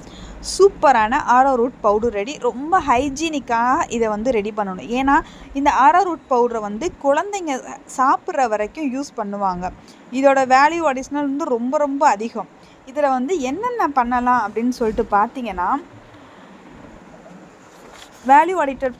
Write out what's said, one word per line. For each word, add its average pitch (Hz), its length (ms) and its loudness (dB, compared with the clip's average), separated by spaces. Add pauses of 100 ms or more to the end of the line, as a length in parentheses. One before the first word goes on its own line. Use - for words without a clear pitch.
(580)
சூப்பரான 277 720 4
அரரோட் 254 420 4 (100)
பவுடர் 220 300 2
ரெடி. 202 260 -6
ரொம்ப 277 500 -2
ஹைஜீனிக்காக 269 1040 0
இதை 233 160 0
வந்து 214 240 -2
ரெடி 220 260 -2
பண்ணணும். 190 320 -6 (100)
ஏன்னா 277 220 2 (320)
இந்த 277 180 2
அரரோட் 311 640 2
பவுடரை 233 260 2
வந்து 214 320 -6 (120)
குழந்தைங்க 320 580 -2 (360)
சாப்பிட்ற 285 500 0
வரைக்கும் 214 460 -4
யூஸ் 277 240 -8
பண்ணுவாங்க. 196 520 -4 (420)
இதோட 269 340 2
வேல்யூ 294 460 4
அடிஷனல் 277 380 -6
வந்து 285 160 -4
ரொம்ப 254 320 -2
ரொம்ப 285 300 0
அதிகம். 214 400 -2 (460)
இதுல 285 160 0
வந்து 262 300 -2
என்னென்ன 370 480 -4
பண்ணலாம் 247 640 0
அப்படின்னு 220 200 -2
சொல்லிட்டு 220 480 -2
பார்த்தீங்கன்னா, 202 500 -2 (2500)
வேல்யூ 320 380 6
அடிட்டட் 262 340 -4